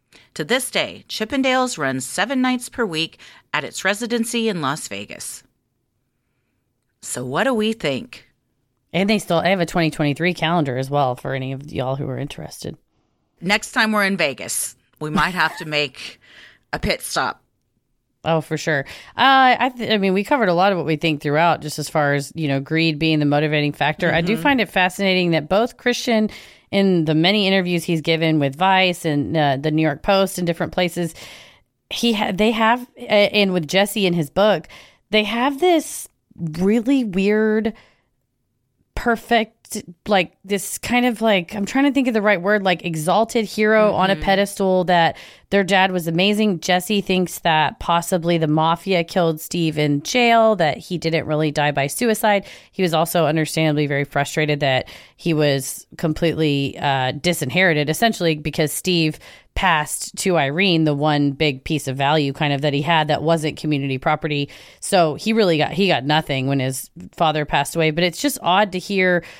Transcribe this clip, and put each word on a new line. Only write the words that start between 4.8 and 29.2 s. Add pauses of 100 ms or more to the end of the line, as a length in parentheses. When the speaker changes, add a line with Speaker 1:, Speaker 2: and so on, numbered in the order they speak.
Speaker 1:
Vegas. (1600)
So
what
do
we
think? (680)
Speaker 2:
And
they
still,
they
have
a
twenty
twenty-three
calendar
as
well
for
any
of
y'all
who
are
interested. (640)
Speaker 1:
Next
time
we're
in
Vegas, (240)
we
might
have
to
make (540)
a
pit
stop. (840)
Speaker 2:
Oh,
for
sure. (320)
Uh,
I
th-,
I
mean,
we
covered
a
lot
of
what
we
think
throughout,
just
as
far
as,
you
know,
greed
being
the
motivating
factor.
I
do
Speaker 1:
Mm-hmm.
Speaker 2:
find
it
fascinating
that
both
Christian, (400)
in
the
many
interviews
he's
given
with
Vice
and,